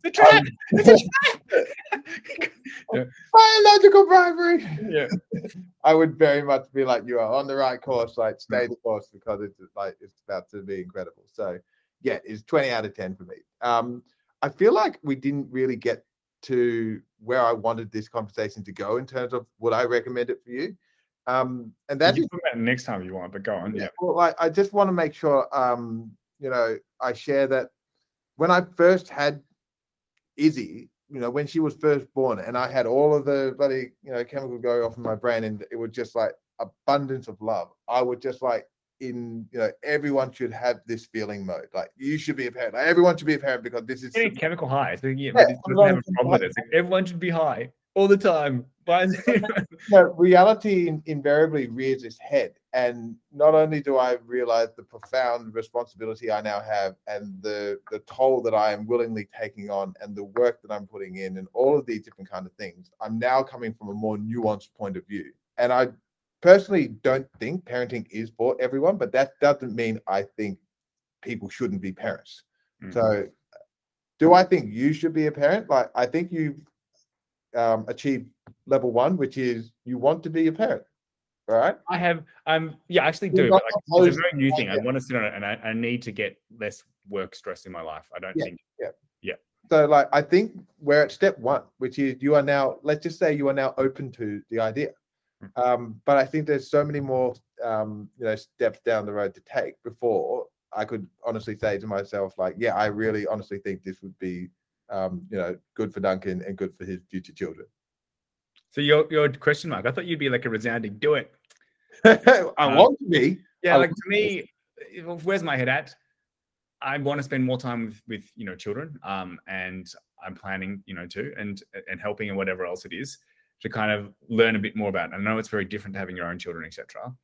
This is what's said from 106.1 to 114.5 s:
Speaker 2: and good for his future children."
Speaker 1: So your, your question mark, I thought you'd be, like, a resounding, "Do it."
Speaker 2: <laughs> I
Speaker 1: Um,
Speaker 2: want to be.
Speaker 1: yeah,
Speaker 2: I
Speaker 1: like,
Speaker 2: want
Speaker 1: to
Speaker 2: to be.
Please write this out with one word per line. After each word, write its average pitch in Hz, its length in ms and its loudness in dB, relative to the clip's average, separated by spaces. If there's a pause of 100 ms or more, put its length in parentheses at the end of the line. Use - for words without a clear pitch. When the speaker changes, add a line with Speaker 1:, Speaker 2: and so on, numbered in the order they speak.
Speaker 2:
and 95 140 -12
good 95 180 -8
for 92 100 -16
his 92 140 -10 (100)
future 90 240 -12
children." 78 320 -12 (1040)
Speaker 1:
So 147 120 -6
your, 151 280 4
your 151 200 2
question 147 420 -2
mark, 95 160 -8
I 127 40 0
thought 175 140 -8
you'd 165 140 -6
be, 139 100 -2
like, 123 160 -2
a 123 40 -2
resounding, 110 500 -6
"Do 147 160 2
it." 117 180 -6 (320)
Speaker 2:
<laughs> - 400 -10
I 220 520 6
Speaker 1:
Um, 139 180 2
Speaker 2:
want 240 240 8
to - 100 -10
be. 151 300 2 (240)
Speaker 1:
yeah, 170 120 4
Speaker 2:
I - 20 8
Speaker 1:
like, 170 120 4
Speaker 2:
want 175 80 -8
Speaker 1:
to 208 60 -16
Speaker 2:
to 185 60 -12
be. - 1000 -6